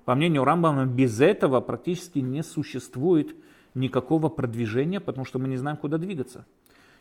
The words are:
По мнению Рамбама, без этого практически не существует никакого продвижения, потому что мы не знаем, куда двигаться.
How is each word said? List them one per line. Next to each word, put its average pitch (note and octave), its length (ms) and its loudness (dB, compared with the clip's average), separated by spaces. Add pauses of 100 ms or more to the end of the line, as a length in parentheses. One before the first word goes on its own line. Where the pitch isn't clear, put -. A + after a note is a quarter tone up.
По B2+ 100 2
мнению D3 300 4
Рамбама, D3+ 400 4
без B2 360 2
этого D3 420 4
практически E3 560 -6
не C3 240 -4
существует D3 920 -2 (400)
никакого C3 540 0
продвижения, B2 720 -2
потому C3 240 -8
что C3 140 -6
мы C3 100 -2
не C3 80 -2
знаем, C#3+ 220 -6
куда D#3 180 -4
двигаться. E3 480 -8 (560)